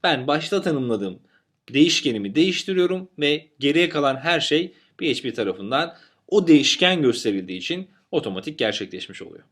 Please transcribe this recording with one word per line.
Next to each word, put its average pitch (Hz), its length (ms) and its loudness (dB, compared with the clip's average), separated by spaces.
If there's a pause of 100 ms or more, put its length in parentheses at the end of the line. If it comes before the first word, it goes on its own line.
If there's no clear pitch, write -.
Ben 139 240 0
başta 156 340 0
tanımladığım 120 580 -2 (540)
değişkenimi 120 640 2
değiştiriyorum 185 720 0 (100)
ve 147 280 0 (120)
geriye 156 300 2
kalan 143 260 0
her 156 240 0
şey 165 340 0 (240)
P 165 120 -2
H 120 120 -2
P 120 120 -6
tarafından 113 640 -4 (300)
o 190 200 2
değişken 170 540 6
gösterildiği 98 560 0
için 180 320 -8 (220)
otomatik 113 480 -6
gerçekleşmiş 98 600 -6
oluyor. - 300 -18